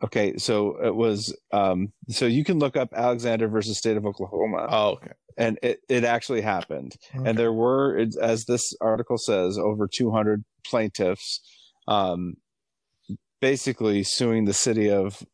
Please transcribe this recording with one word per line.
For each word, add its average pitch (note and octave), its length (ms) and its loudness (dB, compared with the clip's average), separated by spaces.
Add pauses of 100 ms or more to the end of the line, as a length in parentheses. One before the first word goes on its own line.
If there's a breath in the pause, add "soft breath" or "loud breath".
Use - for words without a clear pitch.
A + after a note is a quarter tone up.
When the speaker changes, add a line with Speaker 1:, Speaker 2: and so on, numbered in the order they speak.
Speaker 1:
Okay, G#2 340 0
so G#2 480 0
it G#2+ 100 2
was, A2 400 0 (160)
um, G2 400 2 (180)
so A#2+ 180 0
you B2+ 160 2
can E3+ 160 0
look C#3+ 180 0
up B2+ 160 -2
Alexander A#2 540 0
versus G#2+ 320 -2
State A2 180 0
of G#2 80 -2
Oklahoma. G2 640 -4
Speaker 2:
Oh, G#2+ 220 2
okay. - 220 -8 (220)
Speaker 1:
And A2+ 280 0
it, B2 160 0 (100)
it A#2+ 140 2
actually A#2 380 0
happened. E2+ 540 -4 (200)
Speaker 2:
Okay. B2+ 120 -4
Speaker 1:
And A2+ 120 2
there A#2 120 2
were, B2+ 460 2
it, A2 240 0
as A2 240 0
this - 340 -2
article A2+ 380 0
says, G2 400 0
over G#2+ 340 0
two A#2+ 200 0
hundred G#2+ 340 2 (180)
plaintiffs, G2+ 800 -2 (460 soft breath)
um, F2+ 480 -2 (1080)
basically A#2 640 0
suing A2+ 420 0
the G2+ 80 2
city G#2+ 380 2
of G2+ 320 0 (100)